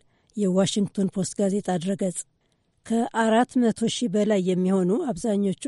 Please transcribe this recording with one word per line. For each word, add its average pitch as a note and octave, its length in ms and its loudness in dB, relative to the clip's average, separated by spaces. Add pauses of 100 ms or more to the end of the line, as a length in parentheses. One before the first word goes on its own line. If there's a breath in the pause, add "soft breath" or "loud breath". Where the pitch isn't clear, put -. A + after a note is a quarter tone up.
(380)
የዋሽንግተን G3 720 0
ፖስት - 260 -4
ጋዜጣ G3 420 -2
ድረገጽ። F#3 400 -4 (680)
ከአራት A3+ 680 2
መቶ A#3+ 320 2
ሺህ A#3+ 220 -2
በላይ G#3 340 2
የሚሆኑ F#3 480 2 (120)
አብዛኞቹ G3+ 640 -2